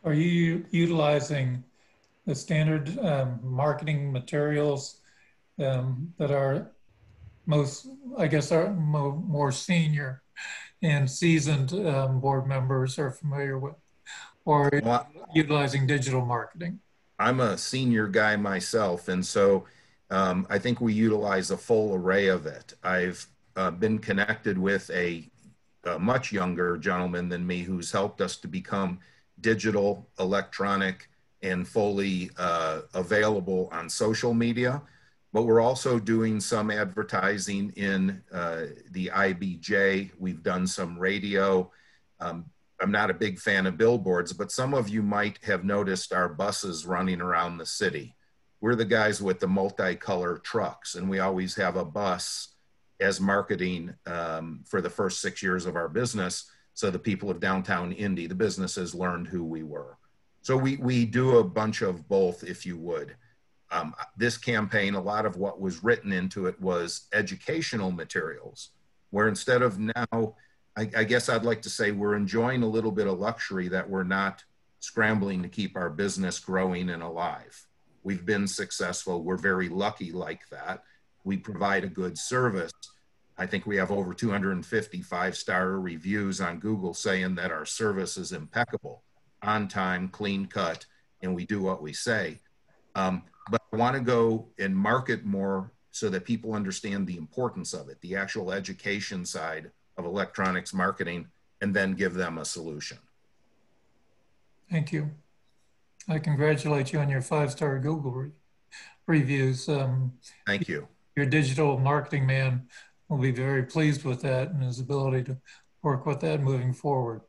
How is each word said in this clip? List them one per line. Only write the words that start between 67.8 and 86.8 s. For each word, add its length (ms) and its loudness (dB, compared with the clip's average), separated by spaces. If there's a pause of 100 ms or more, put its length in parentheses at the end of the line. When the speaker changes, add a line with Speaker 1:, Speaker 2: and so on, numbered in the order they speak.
Speaker 2:
materials, 760 -8 (420)
where 160 2
instead 340 2
of 180 2
now, 560 -2 (400)
I, 200 -4
I 80 4
guess 260 2
I'd 140 0
like 200 0
to 60 -10
say 220 0
we're 240 0
enjoying 480 2
a 40 2
little 240 0
bit 160 0
of 120 0
luxury 480 -4
that 220 -2
we're 140 -2
not 400 -2 (360)
scrambling 640 0
to 60 -6
keep 260 -6
our 140 -4
business 500 -2
growing 500 -2
and 140 -6
alive. 640 -8 (360)
We've 220 -4
been 220 2
successful. 760 -4
We're 140 -2
very 300 0
lucky 440 -4
like 380 -8
that. 340 -10 (420)
We 100 -2
provide 480 -2
a 60 -6
good 280 -6
service. 540 -2 (640)
I 80 -4
think 200 -4
we 100 -2
have 160 2
over 220 -2
two 180 0
hundred 220 0
and 120 -4
fifty 360 -4
five-star 800 -2
reviews 640 -2
on 180 -4
Google 340 -2